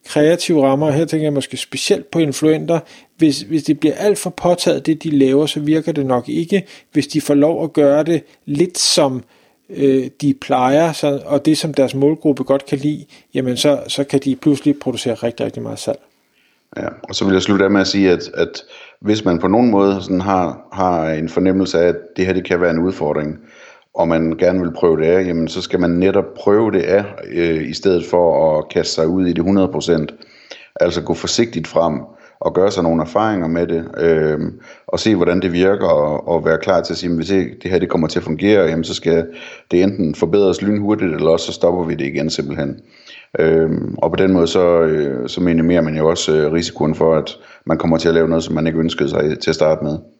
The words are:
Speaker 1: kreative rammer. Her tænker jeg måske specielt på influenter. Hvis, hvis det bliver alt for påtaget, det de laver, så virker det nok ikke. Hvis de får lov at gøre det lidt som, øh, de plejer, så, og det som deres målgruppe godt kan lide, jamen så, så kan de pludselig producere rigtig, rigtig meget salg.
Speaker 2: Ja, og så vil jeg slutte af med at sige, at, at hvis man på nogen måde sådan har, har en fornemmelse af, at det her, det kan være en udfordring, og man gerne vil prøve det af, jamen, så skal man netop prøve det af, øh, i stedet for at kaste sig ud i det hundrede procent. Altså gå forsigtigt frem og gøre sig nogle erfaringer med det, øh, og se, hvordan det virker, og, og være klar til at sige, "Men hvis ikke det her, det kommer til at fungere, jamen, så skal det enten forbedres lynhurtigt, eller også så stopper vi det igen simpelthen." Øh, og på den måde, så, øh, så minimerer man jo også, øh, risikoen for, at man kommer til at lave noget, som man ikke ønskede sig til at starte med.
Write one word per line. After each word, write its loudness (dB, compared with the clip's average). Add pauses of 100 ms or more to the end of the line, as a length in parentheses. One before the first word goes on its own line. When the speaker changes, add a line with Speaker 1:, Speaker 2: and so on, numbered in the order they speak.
Speaker 1:
kreative 2
rammer. 2
Her 0
tænker -2
jeg 0
måske -4
specielt -4
på -2
influenter. 0 (380)
Hvis, 2
hvis -4
det 0
bliver 0
alt 0
for -6
påtaget, 0
det 0
de -4
laver, 4
så -4
virker 0
det -2
nok 0
ikke. -2 (260)
Hvis -2
de -4
får -2
lov 2
at -6
gøre 4
det 0 (220)
lidt -2
som, 0 (460)
øh, 2 (140)
de 2
plejer, 2
så, -2
og -2
det 4
som -4
deres 4
målgruppe 2
godt 0
kan -4
lide, -4 (280)
jamen -2
så, 2
så -4
kan 0
de -2
pludselig 0
producere -4
rigtig, -4
rigtig -8
meget -10
salg. -6 (760)
Speaker 2:
Ja, -6 (160)
og -12
så -2
vil 4
jeg 4
slutte 2
af 2
med 4
at 0
sige, 2
at, -2
at -4 (380)
hvis -2
man 2
på -2
nogen 4
måde 2
sådan -2
har, -2
har 0
en -4
fornemmelse 0
af, 4
at 2 (220)
det 0
her, 0
det -2
kan 0
være 2
en 0
udfordring, -4 (580)
og 0
man 0
gerne 2
vil -2
prøve 2
det 0
af, 2
jamen, -2
så -8
skal -4
man 2
netop 0
prøve 2
det 0
af, 2 (260)
øh, -2
i -10
stedet 0
for 2
at -4
kaste -2
sig 0
ud 0
i 0
det -2
hundrede 2
procent. -2 (680)
Altså 0
gå -4
forsigtigt -4
frem 0 (400)
og -4
gøre 2
sig -2
nogle 0
erfaringer -2
med -2
det, -4 (120)
øh, 2 (480)
og -4
se, 2
hvordan 2
det -2
virker, 2
og, 0
og 0
være 2
klar 0
til -6
at -6
sige, -6
"Men 0
hvis -4
ikke 0
det -4
her, 2
det -2
kommer 0
til -2
at -6
fungere, 2
jamen, 0
så -8
skal 0 (460)
det 4
enten 0
forbedres 2
lynhurtigt, 0
eller 0
også 2
så -8
stopper 0
vi -4
det -6
igen -4
simpelthen." -6 (600)
Øh, 4 (280)
og 0
på -4
den 2
måde, 4
så, 2
øh, -2
så -6
minimerer 2
man -2
jo 4
også, -2
øh, 2
risikoen -2
for, 2
at -4 (280)
man -2
kommer 0
til 0
at 2
lave 2
noget, 0
som -6
man 0
ikke -2
ønskede -2
sig -2
til -2
at 0
starte 0
med. -4 (220)